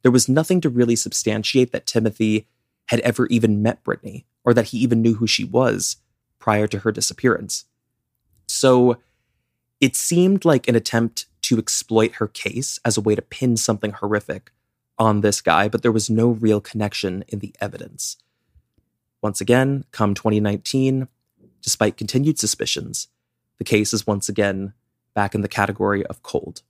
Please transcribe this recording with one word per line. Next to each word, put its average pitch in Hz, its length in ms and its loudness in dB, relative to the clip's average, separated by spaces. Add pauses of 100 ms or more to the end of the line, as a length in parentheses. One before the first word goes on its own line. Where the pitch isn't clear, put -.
There 131 100 6
was 123 180 2
nothing 160 320 2
to 156 80 0
really 120 260 2
substantiate 110 760 -2
that - 140 -6
Timothy 107 640 0 (400)
had 117 140 0
ever 120 260 0
even 107 340 2
met 110 220 -2
Brittany - 420 -8 (180)
or 123 100 4
that 113 140 2
he 123 120 -8
even 117 220 2
knew 113 140 4
who 110 120 -2
she 107 160 -2
was 110 540 -2 (420)
prior 107 280 0
to 104 120 -4
her 110 120 0
disappearance. - 760 -2 (840)
So 123 500 4 (840)
it 131 140 2
seemed 185 500 2
like 147 220 4
an 120 80 2
attempt 117 500 -2 (180)
to 120 140 2
exploit 110 580 0
her 107 120 -4
case - 580 -8
as 117 120 2
a 113 40 -2
way 107 140 2
to - 60 -4
pin 120 360 -2
something 104 340 -2
horrific 104 600 -6 (460)
on 107 240 4
this 104 200 0
guy, 82 260 2
but 110 140 -2
there 120 100 2
was 107 180 0
no 113 200 2
real 110 320 2
connection 101 680 -6
in 104 120 -8
the 98 200 -12
evidence. - 580 -10 (1040)
Once 104 200 -4
again, 131 500 2
come 101 220 0
twenty 107 260 0
nineteen, 131 680 0 (540)
despite - 360 -2
continued 139 420 0
suspicions, - 680 -6 (500)
the - 60 -10
case 107 300 0
is 107 140 -4
once 101 220 -2
again 98 440 -2 (420)
back 101 180 -2
in 107 80 -2
the 101 60 -4
category 101 580 -2
of - 160 -14
cold. - 480 -8